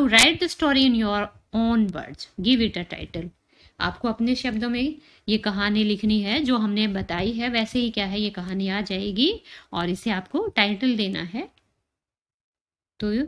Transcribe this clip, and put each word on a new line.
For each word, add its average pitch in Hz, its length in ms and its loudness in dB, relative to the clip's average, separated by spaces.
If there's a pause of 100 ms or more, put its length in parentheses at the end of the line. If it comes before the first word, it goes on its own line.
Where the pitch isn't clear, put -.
write 233 320 6
the 349 100 0
story 277 320 2
in 254 140 4
your 208 260 0 (340)
own 226 360 2
words, 147 340 -12 (140)
give 226 220 4
it 214 140 -2
a 175 140 -4
title। 165 380 -10 (520)
आपको 180 280 -2
अपने 233 280 0
शब्दों 240 340 -4
में 254 240 -2 (340)
ये 208 100 2
कहानी 208 460 0
लिखनी 208 380 2
है, 208 180 0
जो 254 160 2
हमने 214 320 0
बताई 190 440 -2
है 233 180 -4
वैसे 226 280 -2
ही 240 120 0
क्या 208 160 -4
है 196 140 -4
ये 208 100 -2
कहानी 190 380 -4
आ 196 140 -2
जाएगी 202 500 0 (400)
और 175 180 -2
इसे 190 200 -4
आपको 214 360 -2 (100)
टाइटल 214 400 2
देना 190 280 -2
है। 220 240 -8 (1500)
तो 214 120 -2 (160)